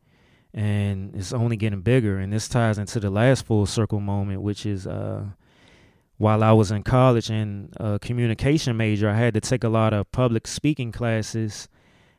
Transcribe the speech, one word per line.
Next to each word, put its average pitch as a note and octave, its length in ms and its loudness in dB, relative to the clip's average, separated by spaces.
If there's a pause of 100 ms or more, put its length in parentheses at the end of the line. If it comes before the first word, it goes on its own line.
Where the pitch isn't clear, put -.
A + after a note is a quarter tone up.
(540)
And G2+ 600 -2
it's F#2+ 180 -6
only A#2 240 0
getting G2+ 240 -4
bigger. G#2+ 360 2
And G2 160 -4
this G#2+ 140 -2
ties A2+ 300 2
into G#2+ 220 -4
the G2+ 100 -2
last A#2 360 2
full G#2 200 2
circle G#2+ 340 -2
moment, G2+ 420 -4
which G2+ 240 -4
is, G2 220 -4
uh, G2+ 380 -6 (920)
while G#2+ 260 2
I A2 100 6
was G#2+ 180 4
in G2+ 120 -4
college B2+ 460 4
and G#2 480 -6
a G#2 220 -2
communication A#2+ 800 0
major, G#2+ 320 2
I G#2 60 2
had A#2 180 2
to G#2+ 80 2
take - 220 -2
a A2+ 60 0
lot A2 240 2
of G2+ 180 -2
public A#2+ 360 0
speaking C#3 440 -4
classes, A2+ 760 -4 (520)